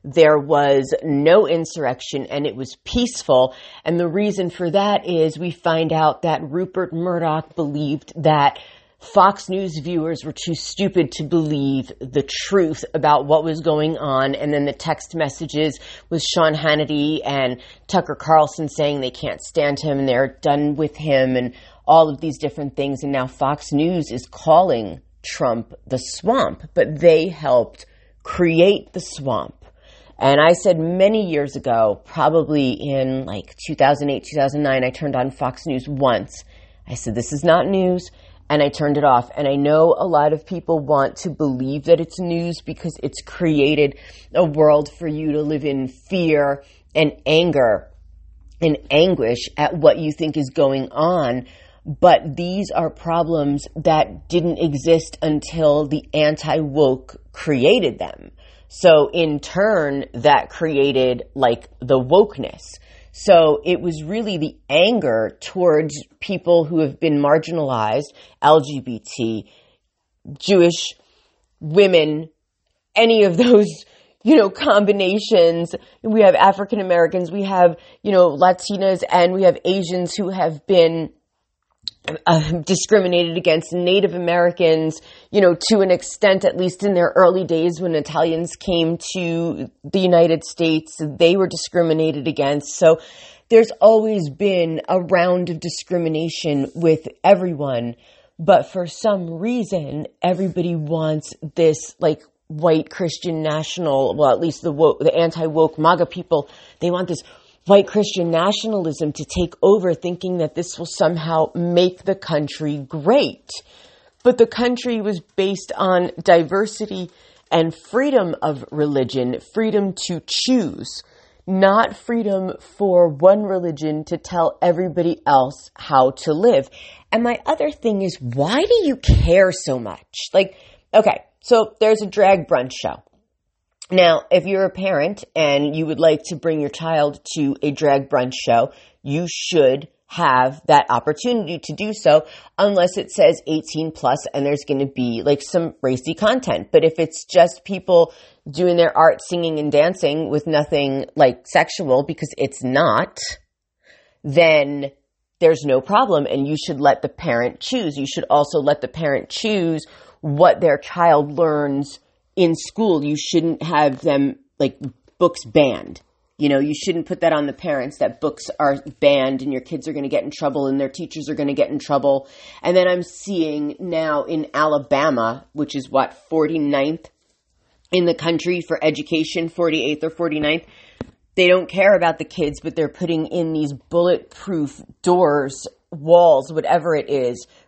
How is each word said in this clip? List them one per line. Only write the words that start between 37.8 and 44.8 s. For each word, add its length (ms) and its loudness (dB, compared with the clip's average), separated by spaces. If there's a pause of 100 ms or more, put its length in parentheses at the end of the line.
and 120 2
I 60 2
turned 300 -2
it 60 -2
off. 300 2
And 140 -4
I 80 0
know 400 4
a 100 -2
lot 280 2
of 100 -10
people 340 -4
want 440 0
to 80 -6
believe 540 -4
that 160 4
it's 200 -10
news 400 -4
because 420 -10
it's 200 -8
created 760 0 (360)
a 100 4
world 480 4